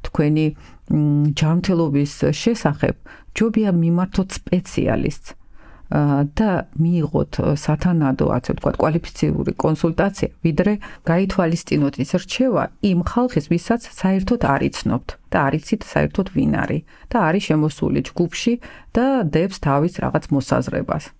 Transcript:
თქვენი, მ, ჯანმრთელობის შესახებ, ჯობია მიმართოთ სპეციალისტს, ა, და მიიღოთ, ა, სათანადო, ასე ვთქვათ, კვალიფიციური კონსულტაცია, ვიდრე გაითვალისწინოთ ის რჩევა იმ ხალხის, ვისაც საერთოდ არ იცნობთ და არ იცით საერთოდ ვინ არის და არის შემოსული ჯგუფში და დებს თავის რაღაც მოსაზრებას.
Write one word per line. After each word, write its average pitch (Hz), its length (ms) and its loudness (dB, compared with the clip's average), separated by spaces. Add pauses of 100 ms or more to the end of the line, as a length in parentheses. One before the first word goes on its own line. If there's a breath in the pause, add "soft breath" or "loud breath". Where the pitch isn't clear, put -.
თქვენი, 156 460 0
მ, 151 840 0
ჯანმრთელობის 160 800 0 (180)
შესახებ, 151 640 0 (340 loud breath)
ჯობია 214 440 2
მიმართოთ 180 580 2
სპეციალისტს, - 1040 -2 (520 soft breath)
ა, 147 400 2
და 185 460 0
მიიღოთ, 151 640 0
ა, - 180 -2
სათანადო, 147 760 0
ასე 123 240 -2
ვთქვათ, - 240 -2
კვალიფიციური 151 800 -2
კონსულტაცია, 165 760 0 (100)
ვიდრე 175 340 2 (280 loud breath)
გაითვალისწინოთ 165 960 0
ის - 160 -4
რჩევა 190 520 0 (140)
იმ 185 220 2
ხალხის, 240 460 0
ვისაც 226 420 0
საერთოდ 190 540 0
არ 139 200 2
იცნობთ - 460 -2 (180)
და - 120 0
არ 143 160 2
იცით - 280 -2
საერთოდ 151 460 0
ვინ - 260 0
არის 117 280 -2 (220 loud breath)
და - 160 -2
არის 180 240 2
შემოსული 156 580 0
ჯგუფში 175 520 -2 (340 loud breath)
და 240 180 2 (180)
დებს 160 340 0
თავის 147 360 0
რაღაც - 320 -4
მოსაზრებას. - 800 -2 (160)